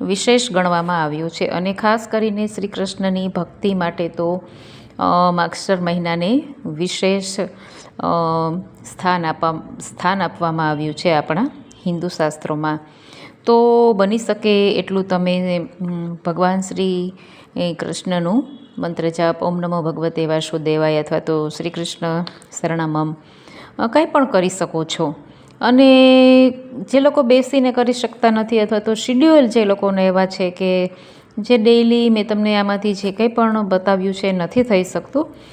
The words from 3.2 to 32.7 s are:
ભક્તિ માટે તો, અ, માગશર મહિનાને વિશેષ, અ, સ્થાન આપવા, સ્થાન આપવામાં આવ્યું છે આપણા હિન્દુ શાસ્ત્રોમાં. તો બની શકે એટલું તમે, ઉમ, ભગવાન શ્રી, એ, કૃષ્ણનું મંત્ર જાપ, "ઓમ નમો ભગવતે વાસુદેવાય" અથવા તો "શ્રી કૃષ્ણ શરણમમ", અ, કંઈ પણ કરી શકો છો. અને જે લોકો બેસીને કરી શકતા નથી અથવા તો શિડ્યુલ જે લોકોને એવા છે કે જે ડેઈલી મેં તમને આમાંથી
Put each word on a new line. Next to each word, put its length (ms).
ભક્તિ 460
માટે 340
તો, 360
અ, 320
માગશર 500
મહિનાને 640
વિશેષ, 720
અ, 60
સ્થાન 420
આપવા, 360
સ્થાન 420
આપવામાં 480
આવ્યું 240
છે 180
આપણા 380
હિન્દુ 220
શાસ્ત્રોમાં. 720
તો 480
બની 260
શકે 540
એટલું 360
તમે, 500
ઉમ, 560
ભગવાન 460
શ્રી, 520
એ, 180
કૃષ્ણનું 680
મંત્ર 300
જાપ, 340
"ઓમ 160
નમો 240
ભગવતે 440
વાસુદેવાય" 720
અથવા 220
તો 300
"શ્રી 220
કૃષ્ણ 540
શરણમમ", 560
અ, 80
કંઈ 200
પણ 180
કરી 240
શકો 360
છો. 300
અને 880
જે 80
લોકો 220
બેસીને 500
કરી 200
શકતા 380
નથી 280
અથવા 200
તો 160
શિડ્યુલ 520
જે 180
લોકોને 420
એવા 200
છે 240
કે 400
જે 200
ડેઈલી 520
મેં 180
તમને 280
આમાંથી 380